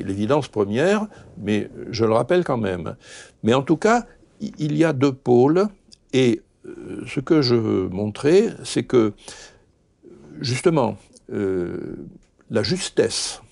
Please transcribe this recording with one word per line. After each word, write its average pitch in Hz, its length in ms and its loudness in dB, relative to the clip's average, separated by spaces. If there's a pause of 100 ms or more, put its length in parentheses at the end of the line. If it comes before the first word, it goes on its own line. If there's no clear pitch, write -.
l'évidence 107 420 -2
première, 147 600 0 (300)
mais 104 320 -2 (200)
je 113 160 -2
le 110 80 2
rappelle 135 300 2
quand 139 140 -2
même. 92 380 -4 (480)
Mais 107 100 4
en 135 80 2
tout 151 140 2
cas, 226 300 2 (340)
i-, - 180 -10
il 151 200 -4
y 156 80 4
a 156 80 2
deux 139 180 2
pôles, 131 560 4 (460)
et, 127 280 2 (240)
euh, - 400 -12
ce - 140 -8
que 147 220 4
je 120 140 2
veux 104 340 0
montrer, 135 600 2 (140)
c'est 143 200 -4
que, 113 300 2 (1300)
justement, 127 560 0 (360)
euh, 90 760 -6 (420)
la 107 140 0
justesse - 800 -2 (100)